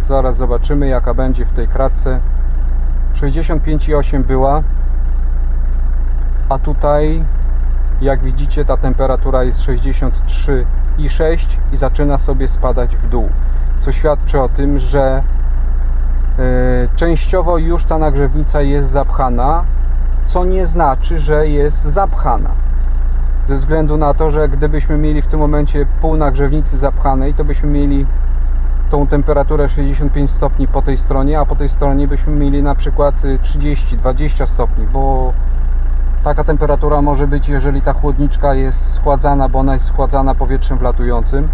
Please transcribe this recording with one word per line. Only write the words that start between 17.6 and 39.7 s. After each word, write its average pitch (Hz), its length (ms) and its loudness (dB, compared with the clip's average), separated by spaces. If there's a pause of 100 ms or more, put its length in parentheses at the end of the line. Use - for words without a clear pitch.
ta 165 120 0
nagrzewnica 147 640 0
jest 143 300 2
zapchana, 131 720 0 (640)
co 180 180 0
nie 185 220 0
znaczy, 160 520 0
że 151 280 2
jest 147 360 0
zapchana. - 680 0 (1000)
Ze 139 100 0
względu 147 400 0
na 156 160 0
to, 156 180 0
że 151 180 0
gdybyśmy 147 480 0
mieli 151 240 0
w - 60 -2
tym 156 120 0
momencie 147 460 0 (160)
pół 160 160 0
nagrzewnicy 143 600 0
zapchanej, 135 560 0
to 151 100 0
byśmy 143 260 0
mieli 143 360 0 (880)
tą 143 140 0
temperaturę 143 640 0
sześćdziesiąt 143 440 0
pięć 143 180 0
stopni 139 360 0
po 135 140 0
tej 131 160 0
stronie, 139 420 0
a 143 60 0
po - 100 0
tej 143 140 0
stronie 139 380 0
byśmy 143 280 0
mieli 143 280 0
na 139 120 0
przykład, 143 500 0
y, 135 140 0
trzydzieści, 143 580 0
dwadzieścia 131 500 0
stopni, 117 400 0
bo 135 460 0 (880)
taka 147 200 0
temperatura 147 580 0
może 143 260 0
być, 143 220 0
jeżeli 139 320 0
ta 143 120 0
chłodniczka 139 600 0
jest 131 400 0
schładzana, 139 560 0
bo 135 100 0
ona 135 140 0